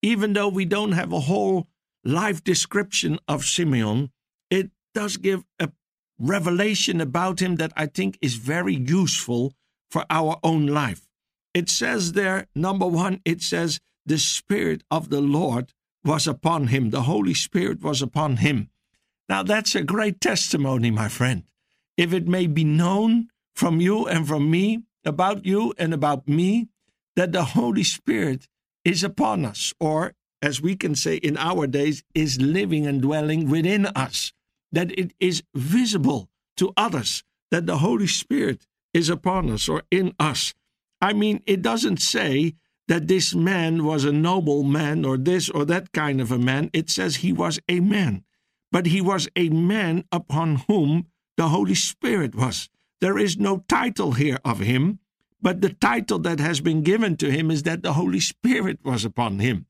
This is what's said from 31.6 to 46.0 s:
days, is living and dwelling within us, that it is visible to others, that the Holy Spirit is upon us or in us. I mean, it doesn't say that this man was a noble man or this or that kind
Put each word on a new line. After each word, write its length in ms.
days, 360
is 260
living 460
and 160
dwelling 460
within 380
us, 460
that 260
it 220
is 220
visible 760
to 200
others, 480
that 160
the 120
Holy 280
Spirit 600
is 160
upon 400
us 180
or 220
in 280
us. 360
I 120
mean, 340
it 160
doesn't 380
say 560
that 180
this 280
man 500
was 200
a 80
noble 520
man 400
or 120
this 320
or 160
that 280
kind 280